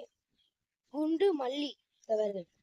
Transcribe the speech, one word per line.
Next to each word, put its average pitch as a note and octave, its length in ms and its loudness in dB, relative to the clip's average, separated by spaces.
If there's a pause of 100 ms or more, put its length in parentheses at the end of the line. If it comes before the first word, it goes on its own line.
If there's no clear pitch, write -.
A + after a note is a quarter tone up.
(920)
குண்டு D#4 360 2 (100)
மல்லி. C4+ 320 -2 (240)
இந்த - 240 -4
பாருங்க, G3+ 240 -2 (180)